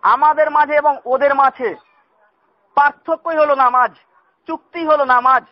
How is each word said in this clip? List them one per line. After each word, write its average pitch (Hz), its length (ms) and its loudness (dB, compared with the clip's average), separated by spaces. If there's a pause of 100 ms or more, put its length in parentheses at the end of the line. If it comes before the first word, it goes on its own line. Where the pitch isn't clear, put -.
আমাদের 294 500 0
মাঝে 294 240 0
এবং 294 300 0
ওদের 269 300 0
মাঝে 254 400 -2 (1000)
পার্থক্যই 311 600 -2
হলো 294 180 2
নামাজ, 254 360 2 (560)
চুক্তি 330 400 -12
হলো 294 180 2
নামাজ। 254 460 0